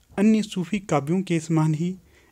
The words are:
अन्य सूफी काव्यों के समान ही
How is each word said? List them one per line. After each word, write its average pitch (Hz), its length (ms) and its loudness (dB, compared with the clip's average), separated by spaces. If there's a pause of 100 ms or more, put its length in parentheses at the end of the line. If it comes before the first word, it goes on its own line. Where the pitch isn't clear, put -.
(180)
अन्य 214 260 4
सूफी 196 360 -6
काव्यों 160 420 0
के 170 180 -2
समान 156 340 2
ही 175 220 -4 (360)